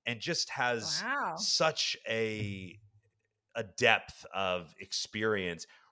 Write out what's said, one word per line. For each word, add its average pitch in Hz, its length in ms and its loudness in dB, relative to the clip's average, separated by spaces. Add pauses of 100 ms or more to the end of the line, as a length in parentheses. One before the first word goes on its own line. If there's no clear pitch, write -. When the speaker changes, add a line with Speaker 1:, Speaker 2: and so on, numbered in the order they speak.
Speaker 1:
and 117 160 -4
just - 300 -2
has 123 520 0
Speaker 2:
Wow. 233 340 -2
Speaker 1:
such 170 600 0 (100)
a, 107 720 -2 (760)
a 113 80 -2
depth 107 680 4
of 90 460 0
experience, 95 880 -2 (240)